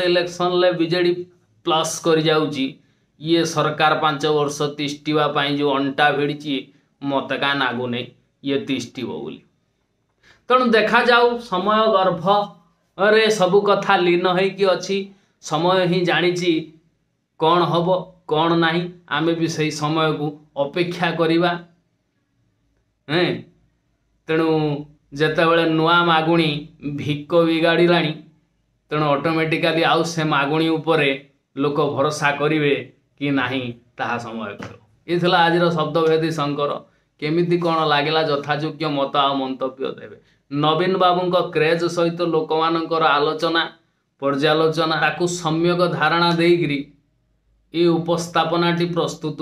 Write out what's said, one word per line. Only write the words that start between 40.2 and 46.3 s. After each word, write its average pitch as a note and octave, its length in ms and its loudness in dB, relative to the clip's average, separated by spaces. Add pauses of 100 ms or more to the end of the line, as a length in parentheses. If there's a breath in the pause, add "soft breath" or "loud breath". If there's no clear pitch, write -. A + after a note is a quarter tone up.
ନବୀନ D#3+ 460 0
ବାବୁଙ୍କ F3+ 380 2 (180)
କ୍ରେଜ D#3+ 320 0
ସହିତ E3+ 360 -2
ଲୋକମାନଙ୍କର D#3+ 840 -2
ଆଲୋଚନା, D#3 600 0 (580)
ପର୍ଯ୍ୟାଲୋଚନା, D#3 800 0
ତାକୁ D3+ 260 0
ସମ୍ୟକ E3+ 520 -2 (140)
ଧାରଣା D#3+ 380 2